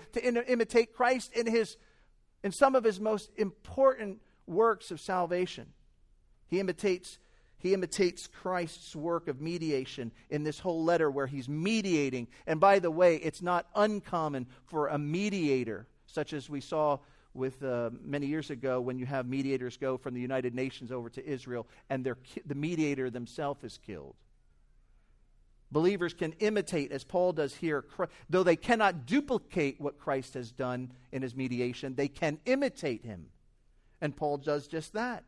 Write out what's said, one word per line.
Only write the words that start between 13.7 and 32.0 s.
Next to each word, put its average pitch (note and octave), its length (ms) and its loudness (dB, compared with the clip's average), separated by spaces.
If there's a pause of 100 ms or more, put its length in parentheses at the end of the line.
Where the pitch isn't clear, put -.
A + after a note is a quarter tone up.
uncommon E3 720 0 (180)
for D3+ 220 -2
a D3 100 -2
mediator, D3 880 0 (220)
such - 260 -4
as C#3+ 160 -8
we C#3+ 120 -8
saw D3+ 360 0 (360)
with, C3 300 -6
uh, A#2+ 260 -2 (120)
many C#3 260 -4
years D3+ 220 -4
ago B2+ 300 -2
when B2+ 180 -4
you B2+ 80 -4
have C3 220 -4
mediators C3+ 480 -2
go C3 220 -2
from B2+ 160 -8
the B2 80 -6
United B2 340 -2
Nations B2+ 340 -6
over A#2+ 200 -8
to C3+ 180 -12
Israel B2 400 -6 (220)
and C3 160 -2
they're B2 100 0
ki-, - 300 -12
the C#3+ 100 -6
mediator D3 540 0
themselves B2 520 -6
is - 240 -14
killed. D2+ 300 -12 (1500)
Believers E3+ 440 2
can D#3+ 260 -4
imitate, F#3 540 0
as C3+ 100 -6
Paul F3+ 300 0
does D3 200 -2
here, D3+ 280 -2
Chri-, - 260 -6 (220)
though F3+ 140 4
they E3+ 120 8
cannot G3 500 2
duplicate F#3 760 0
what C#3+ 180 -4
Christ C3+ 360 -2
has B2 160 -8
done B2+ 420 -4 (180)
in C3+ 100 -6
his B2 140 -6
mediation, B2+ 600 -2
they C#3 120 0